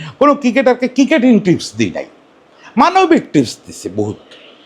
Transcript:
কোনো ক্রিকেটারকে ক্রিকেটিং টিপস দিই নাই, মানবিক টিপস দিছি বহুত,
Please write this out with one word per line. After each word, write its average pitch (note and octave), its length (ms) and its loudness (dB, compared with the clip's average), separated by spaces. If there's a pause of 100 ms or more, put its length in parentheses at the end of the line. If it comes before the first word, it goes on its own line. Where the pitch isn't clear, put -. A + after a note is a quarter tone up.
(200)
কোনো C#4+ 160 4
ক্রিকেটারকে B3 520 0
ক্রিকেটিং B3+ 520 2
টিপস E3 360 -2
দিই G#2 160 -2
নাই, C#2+ 140 -10 (720)
মানবিক E4+ 540 2
টিপস C3 260 -2 (100)
দিছি F2+ 220 -14
বহুত, G#2 260 -6 (500)